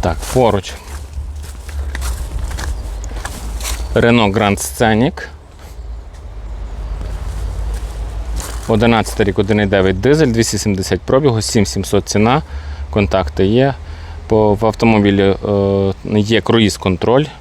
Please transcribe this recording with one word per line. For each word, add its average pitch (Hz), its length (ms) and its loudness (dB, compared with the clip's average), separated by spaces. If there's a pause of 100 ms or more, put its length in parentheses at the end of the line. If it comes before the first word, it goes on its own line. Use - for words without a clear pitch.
Так, 82 100 0 (180)
поруч. 107 380 2 (3250)
Renault 117 380 4
Grand 101 240 2
Scenic. - 680 0 (3500)
Одинадцятий 113 580 2
рік, 101 120 0
один 104 220 2
і 104 60 2
дев'ять 95 340 4
дизель, 147 260 4
двісті 113 320 0
сімдесят 101 420 0
пробігу, 127 420 2
сім 101 240 2
сімсот 98 420 -2
ціна, 117 340 4 (480)
контакти 95 560 2
є. 127 280 4 (520)
По, 107 280 4
в 110 120 0
автомобілі, 104 560 4
е, 98 680 2 (120)
є 107 360 2
круїз-контроль 113 840 2 (140)